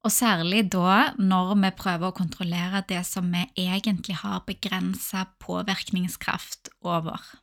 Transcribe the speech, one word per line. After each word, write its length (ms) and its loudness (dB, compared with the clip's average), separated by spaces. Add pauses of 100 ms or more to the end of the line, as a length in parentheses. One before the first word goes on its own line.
Og 80 2
særlig 560 2
da 480 4
når 400 4
vi 220 6
prøver 320 -2
å 60 -12
kontrollere 680 -2
det 240 -4
som 240 -2
vi 140 0 (100)
egentlig 640 -2
har 240 -4
begrenset 960 -4
påvirkningskraft 1300 -4 (160)
over. 320 -2 (260)